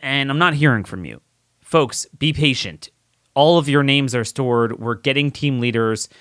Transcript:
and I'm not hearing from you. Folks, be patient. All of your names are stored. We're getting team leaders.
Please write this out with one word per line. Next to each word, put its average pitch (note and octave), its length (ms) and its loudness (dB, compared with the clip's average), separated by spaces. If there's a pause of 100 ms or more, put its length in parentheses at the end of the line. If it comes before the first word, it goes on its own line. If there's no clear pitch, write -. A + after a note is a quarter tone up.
and C#3 300 -4
I'm C#3+ 80 -2
not E3+ 160 2
hearing C3+ 300 2
from F#2+ 200 -12
you. A1+ 160 -14 (400)
Folks, - 460 0 (100)
be D3+ 160 0
patient. C3 560 -2 (460)
All D#3+ 240 6
of D3 100 0
your C#3+ 140 4
names C#3 320 2
are B2 80 0
stored. A#2 560 -2
We're A#2 160 -6
getting C#3 380 0
team C#3 260 -2
leaders. A2+ 500 -2 (120)